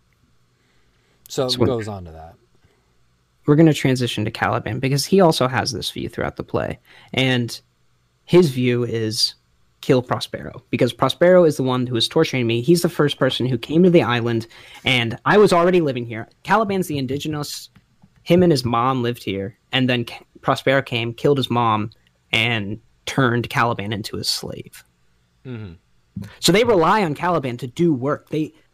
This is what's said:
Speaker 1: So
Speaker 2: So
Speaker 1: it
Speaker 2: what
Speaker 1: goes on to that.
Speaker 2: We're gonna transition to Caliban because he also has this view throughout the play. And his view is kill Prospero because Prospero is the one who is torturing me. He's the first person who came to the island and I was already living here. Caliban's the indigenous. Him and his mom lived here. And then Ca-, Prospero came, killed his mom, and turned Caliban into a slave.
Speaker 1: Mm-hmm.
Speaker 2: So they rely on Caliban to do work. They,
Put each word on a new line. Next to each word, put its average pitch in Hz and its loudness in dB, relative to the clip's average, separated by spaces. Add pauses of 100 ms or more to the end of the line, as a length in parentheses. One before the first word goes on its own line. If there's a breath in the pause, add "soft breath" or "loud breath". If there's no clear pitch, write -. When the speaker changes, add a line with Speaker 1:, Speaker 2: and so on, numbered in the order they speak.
(1300)
Speaker 1:
So 135 -4
Speaker 2:
So 135 -4
Speaker 1:
it 123 -2
Speaker 2:
what 120 2
Speaker 1:
goes 113 -2
on 98 -12
to 80 -16
that. 80 -20 (1120)
Speaker 2:
We're 147 6
gonna 160 6
transition 123 -2
to 104 -4
Caliban 113 -2
because 135 -2
he 190 4
also 160 4
has 120 -4
this - -8
view - -8
throughout - -6
the - -10
play. - -6 (340 soft breath)
And 123 -2 (680)
his 175 6
view 123 0
is 113 -4 (480)
kill 127 2
Prospero - -8 (100)
because 120 0
Prospero 175 4
is 147 2
the 135 -2
one 127 -2
who 123 -6
is 110 -2
torturing 139 0
me. 117 0
He's 165 2
the 165 0
first 151 -2
person 131 -2
who 131 -2
came 151 0
to 190 6
the 165 6
island 117 -2 (380 loud breath)
and 120 0
I 160 4
was 202 6
already 175 4
living 127 -4
here. 113 -10 (160)
Caliban's 202 0
the 151 -6
indigenous. 143 -6 (540)
Him 180 4
and 170 6
his 127 2
mom 120 0
lived 120 -4
here. 98 -8 (140)
And 127 2
then 120 0
Ca-, - -18 (160)
Prospero 135 0
came, 117 -6
killed 143 0
his 127 -4
mom, 110 0 (400)
and 110 -2 (260)
turned 120 0
Caliban 117 -2
into - -8
a 98 -10
slave. - -10 (640)
Speaker 1:
Mm-hmm. 110 -14 (680 loud breath)
Speaker 2:
So - 0
they 208 4
rely 202 4
on 151 -2
Caliban 143 -2
to 131 -10
do 165 2
work. 135 -4
They, 156 -6 (200 soft breath)